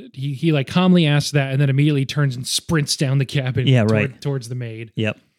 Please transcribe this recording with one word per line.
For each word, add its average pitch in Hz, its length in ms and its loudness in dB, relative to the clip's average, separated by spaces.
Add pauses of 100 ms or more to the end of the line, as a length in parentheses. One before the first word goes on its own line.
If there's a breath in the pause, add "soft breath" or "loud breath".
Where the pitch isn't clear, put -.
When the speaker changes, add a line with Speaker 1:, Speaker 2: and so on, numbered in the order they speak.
(140)
Speaker 1:
he, 135 200 -8
he, 156 200 0
like, 135 140 0
calmly 180 380 4
asks 147 260 2
that 139 200 0
and 135 100 0
then 139 80 2
immediately 143 360 2
turns 139 320 -2
and 123 100 -10
sprints - 480 -2
down 135 220 0
the 135 80 0
cabin 127 420 -2
Speaker 2:
Yeah, 127 140 6
Speaker 1:
toward, 107 100 2
Speaker 2:
right. 107 300 0
Speaker 1:
towards 135 260 -6
the 123 80 -10
maid. 113 400 -12
Speaker 2:
Yep. 107 220 -4 (220)